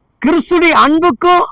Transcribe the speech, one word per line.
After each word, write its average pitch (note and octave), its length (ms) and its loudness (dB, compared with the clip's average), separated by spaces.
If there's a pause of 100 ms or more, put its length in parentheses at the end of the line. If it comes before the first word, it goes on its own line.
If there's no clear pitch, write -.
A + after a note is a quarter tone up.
(220)
கிறிஸ்துடைய E4 600 0
அன்புக்கும் F4 600 0 (100)